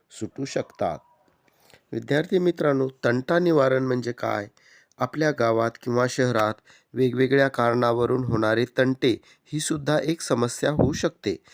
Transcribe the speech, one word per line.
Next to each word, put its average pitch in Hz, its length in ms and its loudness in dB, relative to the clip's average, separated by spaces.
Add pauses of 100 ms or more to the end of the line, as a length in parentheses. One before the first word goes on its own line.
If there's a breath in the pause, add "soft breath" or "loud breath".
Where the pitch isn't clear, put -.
(120)
सुटू 123 340 -10
शकतात. 117 540 -6 (920 soft breath)
विद्यार्थी 143 480 -2
मित्रांनो, 147 500 0 (140)
तंटा 127 360 2
निवारण 135 440 2
म्हणजे 123 280 -2
काय? 107 360 -4 (500 soft breath)
आपल्या 151 340 -2
गावात 113 400 0 (100)
किंवा 123 280 0
शहरात 110 440 0 (400 soft breath)
वेगवेगळ्या 127 540 2
कारणावरून 120 760 2
होणारे 110 420 0 (120)
तंटे 127 440 0 (240 soft breath)
ही 151 140 -6
सुद्धा 151 440 -2
एक 160 180 -4
समस्या 120 500 -2
होऊ 151 220 2
शकते. - 440 -4 (160 loud breath)